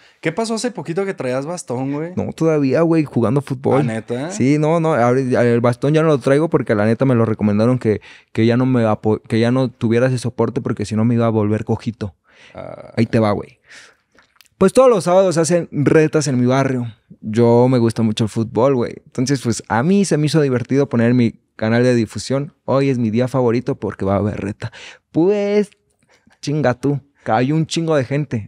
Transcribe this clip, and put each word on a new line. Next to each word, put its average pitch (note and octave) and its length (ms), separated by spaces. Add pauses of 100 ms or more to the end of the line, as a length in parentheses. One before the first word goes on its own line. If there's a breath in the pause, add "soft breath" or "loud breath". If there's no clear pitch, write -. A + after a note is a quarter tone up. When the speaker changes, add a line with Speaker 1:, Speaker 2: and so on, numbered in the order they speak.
(200 soft breath)
Speaker 1:
¿Qué D#3+ 120
pasó A3+ 220
hace A#3 160
poquito E3+ 340
que F#3+ 100
traías C3+ 320
bastón, C#3 480
güey? E3 200
Speaker 2:
No, G#2+ 180
todavía, D3+ 500
güey, E3 220
jugando C3 360
fútbol. C3 400
Speaker 1:
¿Ah, - 20
neta? A#2+ 480
Speaker 2:
Sí, D3 280
no, D#3 220
no, D#3+ 140
ahora B2 260
ya B2 220
el A#2+ 180
bastón B2 340
ya D#3 80
no E3 60
lo D3 100
traigo C#3+ 320
porque B2+ 260
la G#2 80
neta A#2 220
me C3 100
lo A2+ 80
recomendaron G#2+ 560
que, G#2 200 (320 loud breath)
que A2+ 140
ya A#2 100
no B2+ 100
me B2 180
apo-, G#2+ 360
que A2 200
ya A#2 100
no C3 180
tuviera A#2 380
ese C3 120
soporte A#2 420
porque A2+ 240
si G#2+ 100
no G#2+ 100
me A#2+ 100
iba A#2 120
a A2+ 40
volver G#2+ 340
cojito. A2 500 (400 loud breath)
Speaker 1:
Ah. F#2 420
Speaker 2:
Ahí A#2 100
te A#2+ 120
va, G#2+ 140
güey. - 260 (1000 loud breath)
Pues F#3+ 140
todos B3+ 180
los F#3+ 140
sábados F3+ 320
hacen E3 340
retas D3+ 580
en B2+ 100
mi B2 80
barrio. B2+ 460 (280)
Yo A#2 480
me C3 100
gusta A#2 240
mucho A2 220
el G#2 60
fútbol, A#2 440
güey. A#2 200 (120)
Entonces, C3 340
pues, A#2 280
a A2 140
mí F#3+ 220
se D#3+ 120
me D3+ 100
hizo D3+ 140
divertido C3+ 480
poner A#2+ 260
mi A#2+ 260 (160)
canal A2+ 280
de B2+ 100
difusión. B2 600 (100)
"Hoy C#3 260
es B2 80
mi A2+ 120
día A#2+ 180
favorito B2+ 500
porque G2+ 260
va G2 100
a G2 40
haber G2+ 220
reta". G#2 320 (400 loud breath)
Pues, G3+ 580 (720 soft breath)
chinga C#3 340
tú. C#3+ 260 (220)
Cayó B2 320
un D#3+ 120
chingo D#3+ 280
de C3+ 100
gente. C#3 320 (120)